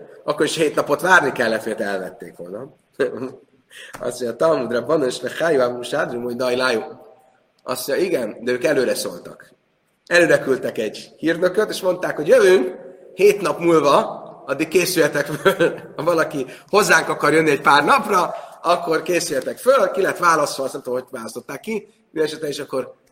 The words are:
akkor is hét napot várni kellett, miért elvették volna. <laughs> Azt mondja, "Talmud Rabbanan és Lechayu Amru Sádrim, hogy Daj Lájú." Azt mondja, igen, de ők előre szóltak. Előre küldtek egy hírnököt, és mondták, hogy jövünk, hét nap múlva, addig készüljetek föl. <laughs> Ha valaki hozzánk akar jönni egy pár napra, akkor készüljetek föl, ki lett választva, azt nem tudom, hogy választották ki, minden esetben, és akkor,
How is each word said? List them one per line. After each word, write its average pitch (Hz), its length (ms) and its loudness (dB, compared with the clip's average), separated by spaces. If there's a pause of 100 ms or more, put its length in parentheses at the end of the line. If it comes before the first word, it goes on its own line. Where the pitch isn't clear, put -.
(240)
akkor 151 220 -2
is - 100 -4
hét 156 200 0
napot 143 260 0
várni 135 300 4
kellett, 113 340 -2
miért 113 160 -6
elvették 92 540 -8
volna. 98 380 -14 (240)
<laughs> - 1040 -8
Azt 123 220 -8
mondja, 117 140 -4
"Talmud 143 360 0
Rabbanan 127 360 0
és 127 140 -6
Lechayu 147 400 0
Amru 123 200 -2
Sádrim, 120 420 -6
hogy 120 120 -6
Daj 123 200 -2
Lájú." 123 260 0 (840)
Azt - 240 -8
mondja, 143 180 0
igen, 127 360 -4
de 117 100 -2
ők 123 120 -2
előre 123 320 2
szóltak. - 580 -12 (520)
Előre 160 340 4
küldtek 127 380 -2
egy - 400 -8
hírnököt, 180 520 0
és - 120 -8
mondták, 175 340 -2
hogy 151 120 -4
jövünk, 196 480 6 (380)
hét 202 280 4
nap 151 180 -2
múlva, 165 640 4 (240)
addig 143 220 -4
készüljetek 160 580 2
föl. 165 540 0
<laughs> - 160 -18
Ha 143 80 -8
valaki 156 420 -2 (240)
hozzánk 170 400 4
akar 151 240 2
jönni 160 160 4
egy 139 120 2
pár 147 220 6
napra, 208 520 2 (260)
akkor 160 400 0
készüljetek 147 560 -4
föl, 233 340 2
ki 202 100 -2
lett 151 160 -2
választva, 156 460 2
azt 131 100 -6
nem 139 80 -10
tudom, 127 180 -4
hogy 127 120 -10
választották 117 480 -12
ki, 214 280 -8 (240)
minden 156 180 -2
esetben, 151 200 -8
és 139 100 -8
akkor, 131 340 -8 (180)